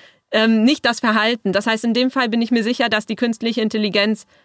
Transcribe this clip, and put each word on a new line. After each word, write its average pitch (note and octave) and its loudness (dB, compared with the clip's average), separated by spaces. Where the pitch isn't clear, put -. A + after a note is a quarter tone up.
ähm, A3 2
nicht C#4+ 2
das A#3+ 0
Verhalten. A3 0
Das G#3 0
heißt, A3 -2
in A#3 0
dem B3+ 2
Fall B3+ -2
bin A#3 -2
ich A#3 -2
mir A3+ 2
sicher, A#3+ 0
dass G#3+ -2
die A3 -6
künstliche A#3 -2
Intelligenz G#3+ 0